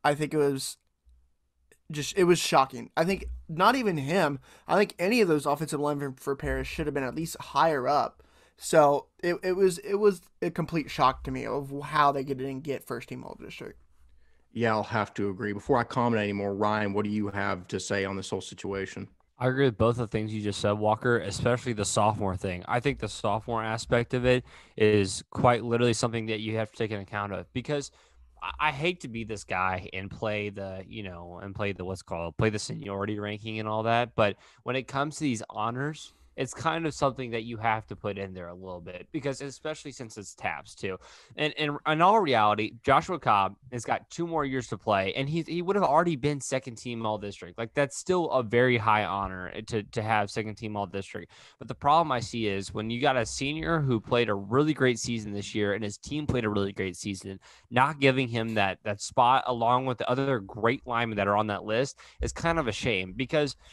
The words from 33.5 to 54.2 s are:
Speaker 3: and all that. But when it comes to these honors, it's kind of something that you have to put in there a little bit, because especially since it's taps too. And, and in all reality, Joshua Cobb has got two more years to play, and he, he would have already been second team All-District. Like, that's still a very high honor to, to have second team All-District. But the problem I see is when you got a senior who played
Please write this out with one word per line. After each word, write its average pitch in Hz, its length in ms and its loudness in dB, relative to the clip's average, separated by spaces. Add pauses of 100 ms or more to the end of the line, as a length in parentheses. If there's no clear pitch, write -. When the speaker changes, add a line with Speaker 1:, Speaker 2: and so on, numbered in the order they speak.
Speaker 3:
and 110 80 -4
all 110 160 -2
that. 117 320 0
But 104 220 2 (260)
when 123 140 -2
it 127 100 -6
comes 143 280 -4
to 156 100 -8
these 113 240 0
honors, 127 640 -4 (240)
it's 131 160 -6
kind 165 320 -2
of 147 80 -2
something 127 380 -2
that 113 120 -4
you 117 120 -8
have 110 320 0
to 104 80 -10
put 101 220 -4
in 98 160 -8
there 87 160 -10
a 87 40 -12
little 92 280 -12
bit, 90 320 -14
because 139 260 -4
especially 143 540 -10
since 113 240 -14
it's 98 180 -14
taps 78 400 -8
too. 95 220 -6 (400)
And, 151 200 0
and 147 200 -2 (100)
in 156 140 2
all 208 180 8
reality, 107 540 4 (100)
Joshua 156 340 4
Cobb 101 380 4 (160)
has 120 140 -8
got - 240 -2
two 170 180 -6
more 160 160 0
years 131 240 -4
to 110 100 -6
play, 98 360 2
and 139 160 -2
he, 160 180 -2
he 170 140 -4
would 196 160 0
have 185 80 2
already 156 320 4
been 143 240 -2
second 131 340 -4
team 113 300 -6
All-District. 101 520 -6
Like, 117 160 -6
that's 143 240 0
still 180 340 0
a 127 120 2
very 120 340 4
high 107 280 4
honor 92 440 -4 (180)
to, 110 160 -2
to - 180 -6
have 107 280 2
second 107 260 -6
team 107 200 -8
All-District. 98 560 -8 (260)
But 117 120 -14
the - 40 -8
problem 151 380 4
I 123 80 0
see 117 280 -4
is 98 260 -4
when 110 160 -4
you 120 100 -4
got 135 160 4
a 113 100 2
senior 160 540 -2
who 127 220 2
played 120 260 2